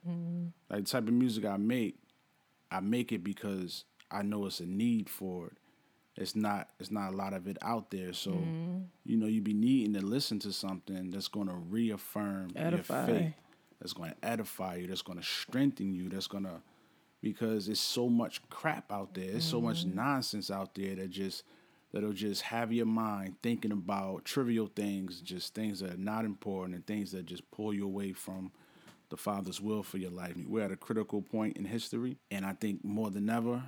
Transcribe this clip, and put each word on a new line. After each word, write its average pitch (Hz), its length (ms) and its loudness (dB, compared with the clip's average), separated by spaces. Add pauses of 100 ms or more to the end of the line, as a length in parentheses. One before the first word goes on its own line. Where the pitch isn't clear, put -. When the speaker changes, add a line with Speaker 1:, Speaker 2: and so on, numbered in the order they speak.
Speaker 1:
Mm-hmm. 170 400 -2 (220)
Speaker 2:
Like, 101 140 0
the - 60 -2
type 120 180 2
of 117 60 6
music 117 320 4
I 101 120 2
make, 110 380 2 (720)
I 95 120 0
make 117 320 2
it 92 100 -2
because 95 640 -2 (260)
I 101 120 -2
know 101 220 0
it's 95 140 -4
a 87 60 -4
need 107 440 4
for 90 380 -4
it. - 60 -12 (640)
It's - 180 -4
not, 104 340 2 (100)
it's 90 120 -10
not 98 220 0
a - 20 -2
lot 98 180 -2
of 90 140 -4
it 98 140 -4
out 110 300 -2
there. 92 200 -4
So, 92 200 -2
Speaker 1:
Mm-hmm. 165 480 0 (260)
Speaker 2:
you 113 120 4
know, 107 100 4
you 110 140 4
be 104 120 2
needing 110 400 6
to 98 80 2
listen 110 380 0
to 101 120 -2
something 92 600 -4
that's 98 180 -4
gonna 95 260 -2
reaffirm 98 1000 -2
Speaker 1:
Edify. 165 520 2
Speaker 2:
your - 120 6
faith, 160 140 4 (460)
that's - 140 -6
gonna 85 300 -6
edify 98 540 -2
you, 90 100 -4
that's 92 160 -4
gonna 87 200 -8
strengthen 123 720 2
you, 92 160 -2
that's 95 180 -4
gonna, 95 360 -6 (580)
because 110 480 0
it's 107 100 0
so 123 300 2
much - 400 4
crap - 420 -2
out 98 220 -4
there. 92 180 -4
There's 117 120 0
so 120 180 2
much 113 240 2
Speaker 1:
Mm-hmm. 92 100 0
Speaker 2:
nonsense 123 540 2
out 98 240 -2
there 98 220 -2
that 95 160 -4
just, 95 320 -4 (480)
that'll 104 220 0
just 98 300 0
have 117 300 0
your 117 140 4
mind 107 560 0
thinking 113 280 0
about 95 540 -2
trivial 117 420 2
things, 95 540 -2
just 90 320 -6
things 107 280 -2
that 90 120 -4
are 90 40 -6
not 107 280 0
important 95 500 -4
and 87 120 -10
things 104 240 -2
that 92 160 -6
just 87 240 -10
pull 107 220 -2
you 101 120 0
away 98 280 -2
from 95 380 -8 (580)
the - 80 -8
Father's 98 440 -2
will 107 220 0
for 95 160 -4
your 92 120 -4
life. 90 240 -6 (120)
We're 110 180 2
at 95 60 0
a 95 40 -2
critical 104 460 0
point 110 360 0
in 98 80 -2
history, 117 520 -2 (140)
and 98 140 -4
I 98 80 0
think 101 300 -2
more 104 280 0
than 101 180 2
ever 120 380 2